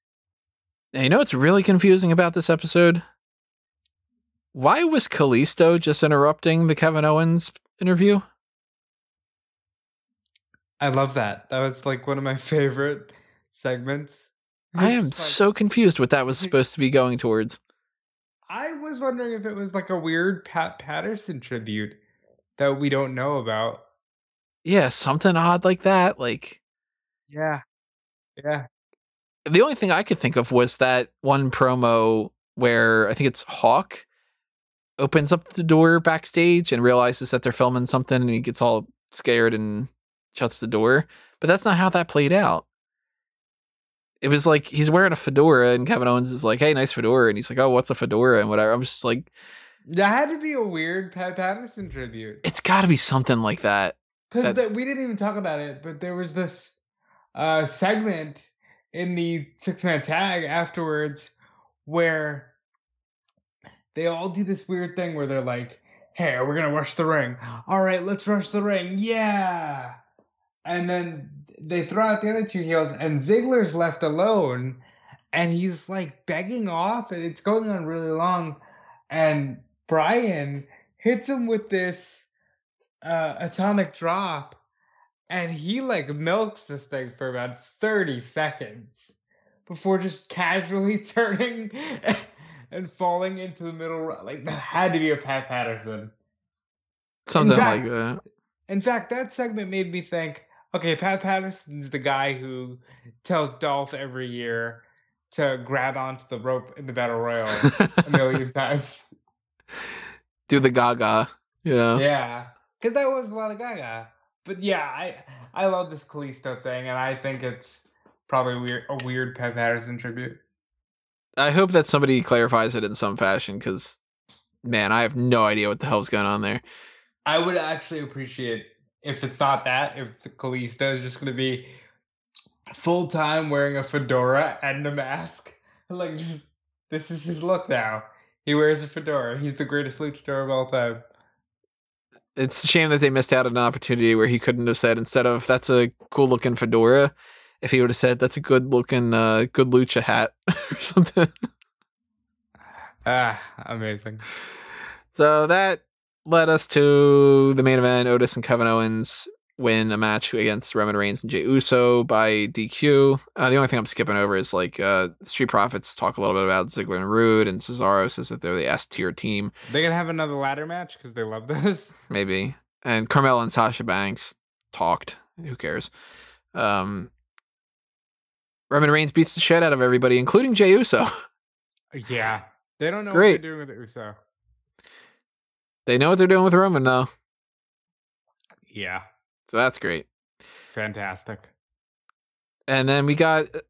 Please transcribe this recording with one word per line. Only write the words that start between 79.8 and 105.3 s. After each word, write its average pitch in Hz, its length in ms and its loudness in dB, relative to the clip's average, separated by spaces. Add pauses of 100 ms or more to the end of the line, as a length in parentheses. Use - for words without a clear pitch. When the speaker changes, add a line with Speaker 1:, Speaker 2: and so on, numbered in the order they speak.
Speaker 2:
Brian 156 800 0 (320)
hits 240 300 -2
him 254 180 -4
with 214 240 -4
this, 180 280 -4 (1040)
uh, 160 360 -4
atomic 190 580 -2
drop, 165 580 -4 (760)
and 175 220 -6
he, 170 280 -6
like, 202 280 -4
milks 170 580 -4
this 143 180 -14
thing 127 320 -10
for 131 140 -8
about 123 340 -8
thirty 190 560 -2
seconds 123 720 -8 (760)
before 190 320 -2
just 180 300 -8
casually 190 720 -2
<laughs> 208 60 -16
turning 226 640 -4 (1000)
and 180 200 -12
falling 185 480 -4
into 180 260 -14
the 165 80 -10
middle 160 280 -10
ro-, 160 240 -10
like, 131 200 -14
that 151 140 -8
had 175 340 -2
to 165 60 0
be 156 120 0
a 143 60 0
Pat 135 320 -6
Patterson. 113 640 -8 (1160)
Speaker 1:
Something 147 260 4
Speaker 2:
In 123 60 4
fact, 113 260 2
Speaker 1:
like 113 60 -6
that. 117 300 -4 (480)
Speaker 2:
in 196 120 -4
fact, 240 300 -4
that 247 220 -8
segment 214 380 -8
made 190 220 -6
me 175 100 -10
think, 165 420 -8 (300)
okay, 165 220 -2
Pat 190 240 -2
Patterson's 185 720 -8
the 143 80 -6
guy 135 340 -2
who 127 460 -12 (460)
tells 151 340 -4
Dolph 139 360 -4
every 131 340 -10
year 117 540 -8 (500)